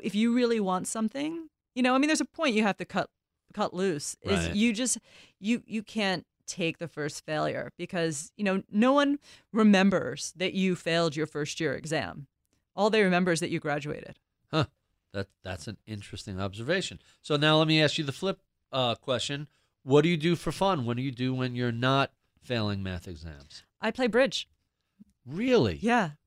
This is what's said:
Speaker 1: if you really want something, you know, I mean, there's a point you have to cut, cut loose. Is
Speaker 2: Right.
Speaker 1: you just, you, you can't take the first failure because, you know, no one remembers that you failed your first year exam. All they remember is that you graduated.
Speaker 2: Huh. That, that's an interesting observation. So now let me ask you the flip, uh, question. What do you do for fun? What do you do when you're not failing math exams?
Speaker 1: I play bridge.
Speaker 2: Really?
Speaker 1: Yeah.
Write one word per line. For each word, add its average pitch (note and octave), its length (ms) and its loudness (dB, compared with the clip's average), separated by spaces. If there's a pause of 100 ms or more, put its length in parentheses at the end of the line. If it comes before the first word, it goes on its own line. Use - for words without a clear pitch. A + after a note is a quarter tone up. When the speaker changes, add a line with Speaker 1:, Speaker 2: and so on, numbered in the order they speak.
Speaker 1:
if G3 100 -4
you A3+ 180 2
really A#3 280 2
want F#3 280 -2
something, D4 640 -6 (240)
you B3+ 80 -4
know, B3+ 140 4
I - 20 4
mean, D4 120 4
there's D#4 120 2
a C#4 40 -2
point D4+ 280 -2
you G#3+ 80 4
have G3+ 160 0
to F3 80 -10
cut, F#3 240 -4 (460)
cut G#3 180 -2
loose. F3+ 480 -2
Is F3 280 0
Speaker 2:
Right. - 60 -4
Speaker 1:
you A3+ 160 2
just, A3+ 280 -2 (400)
you, G#3+ 260 -2
you G#3 160 -6
can't G3 460 -4 (180)
take E3 320 -4
the E3 100 -8
first D3+ 380 -8
failure D3+ 500 -4
because, E3 640 -4
you G#3+ 60 -6
know, F#3+ 260 0
no A#3 240 4
one C#4+ 240 4 (340)
remembers F#3+ 840 4
that F3 180 -2
you F#3 220 2
failed E3 400 0
your D#3 100 -2
first D3+ 340 -6
year D3 140 0
exam. C#3 540 -6 (480)
All G3+ 160 2
they G#3+ 100 4
remember F3+ 300 4
is E3 80 0
that E3+ 100 -2
you D#3+ 100 -2
graduated. D3 600 -6 (320)
Speaker 2:
Huh. D3+ 140 0 (460)
That, G2 160 -8 (160)
that's F#2 240 -10
an G#2 100 -10 (100)
interesting G2+ 520 -10
observation. A2 600 -4 (240)
So D3+ 120 0
now D3+ 220 4
let D#3+ 100 4
me D#3 140 4
ask D3+ 160 2
you D#3+ 60 -2
the C#3 80 -4
flip, F#3+ 300 -6 (300)
uh, B2 220 0
question. C#3 540 -4 (340)
What C#3+ 220 4
do E3+ 60 2
you F3 80 2
do E3 180 2
for - 160 -4
fun? F3+ 340 0
What A#2 120 -2
do B2 60 -4
you C3+ 80 -4
do B2+ 220 -4
when B2+ 220 -4
you're B2 160 -2
not C3 400 2 (320)
failing G#2 400 -2
math F#2 240 -8
exams? D#2 560 -16 (180)
Speaker 1:
I G#3+ 80 -2
play B3 160 -2
bridge. A#3 420 0 (800)
Speaker 2:
Really? D#3 560 2
Speaker 1:
Yeah. A3+ 300 2 (160)